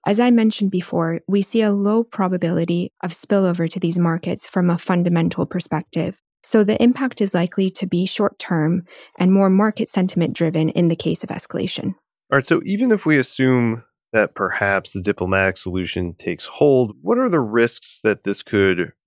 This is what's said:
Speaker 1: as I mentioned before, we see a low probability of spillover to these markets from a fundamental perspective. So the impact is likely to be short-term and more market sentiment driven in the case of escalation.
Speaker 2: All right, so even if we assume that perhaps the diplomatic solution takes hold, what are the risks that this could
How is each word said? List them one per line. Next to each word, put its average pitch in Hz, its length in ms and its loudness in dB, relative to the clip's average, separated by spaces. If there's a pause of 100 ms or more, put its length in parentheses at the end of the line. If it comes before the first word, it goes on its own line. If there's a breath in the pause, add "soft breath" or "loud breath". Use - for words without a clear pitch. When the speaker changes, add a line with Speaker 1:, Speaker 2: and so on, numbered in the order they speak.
Speaker 1:
as 202 140 2
I 247 100 4
mentioned 220 400 2
before, 170 560 -2
we 202 140 2
see 226 200 0
a 208 120 2
low 208 320 2
probability 175 880 -2 (100)
of 175 80 -6
spillover 175 580 0
to 185 100 -6
these 175 200 -2
markets 170 480 -2
from 180 220 0
a 170 80 2
fundamental 175 680 0
perspective. 165 760 -6 (220)
So 214 200 2
the 208 180 0
impact 247 380 0
is 196 140 0
likely 180 380 0
to - 140 -8
be 180 200 0
short-term 175 800 -2 (360 loud breath)
and 185 140 4
more 196 160 4
market 208 400 2
sentiment 180 440 0
driven 160 360 0
in 175 180 2
the 165 80 2
case 165 300 -4
of - 40 -18
escalation. - 680 -6 (360)
Speaker 2:
All 139 60 4
right, 135 100 0
so 160 160 2
even 220 300 2
if 202 120 0
we 156 120 4
assume 123 680 2 (280)
that 107 240 0
perhaps 98 560 -2
the 98 100 -6
diplomatic 95 560 0
solution 90 560 -6
takes 87 320 -8
hold, 127 560 2
what 233 160 0
are 254 120 0
the 170 100 0
risks 117 640 -2
that 107 220 0
this 101 180 -4
could 92 480 0 (160)